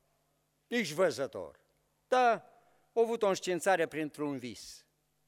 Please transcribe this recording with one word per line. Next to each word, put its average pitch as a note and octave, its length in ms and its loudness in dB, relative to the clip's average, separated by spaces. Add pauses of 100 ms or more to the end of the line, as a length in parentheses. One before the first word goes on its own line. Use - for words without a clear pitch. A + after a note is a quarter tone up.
(680)
nici A3 260 -2
văzător, C3 680 -2 (480)
dar B3 260 6 (580)
a A#3 80 0
avut A3+ 220 2
o G3+ 60 4
înștiințare F3+ 580 2
printr-un D3 520 -6
vis. - 480 -14 (420)